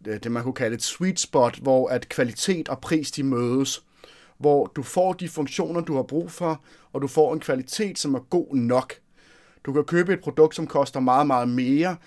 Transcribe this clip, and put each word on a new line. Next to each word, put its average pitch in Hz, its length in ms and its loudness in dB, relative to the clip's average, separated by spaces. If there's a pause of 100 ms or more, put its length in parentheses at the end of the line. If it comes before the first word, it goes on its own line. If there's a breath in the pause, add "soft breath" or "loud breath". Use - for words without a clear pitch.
øh, 107 160 -6
det, 117 80 -4
man 120 120 -2
kunne 127 100 -4
kalde 117 220 -2
et - 80 -8
sweet 180 360 -2
spot, 123 380 2
hvor 131 320 2
at 127 200 -2
kvalitet 151 600 -2
og 127 100 -6
pris, 156 320 -2
de 147 120 -4
mødes, 127 600 0 (540 loud breath)
hvor 143 280 4
du - 180 -8
får 185 300 0
de 180 160 -10
funktioner, 165 520 -4
du 165 140 -4
har 127 80 0
brug 160 280 -6
for, 160 300 -4 (320 soft breath)
og 139 80 -6
du 139 60 -2
får 151 260 4
en 156 60 -2
kvalitet, 156 600 -4
som 143 160 -2
er 123 40 -2
god 170 360 -2
nok. 123 380 0 (720 soft breath)
Du 135 80 -4
kan 147 100 4
købe 175 300 2
et 180 60 -2
produkt, 156 360 4
som 160 120 -6
koster 139 320 0
meget, 131 280 4
meget 123 220 2
mere, 139 460 0 (120)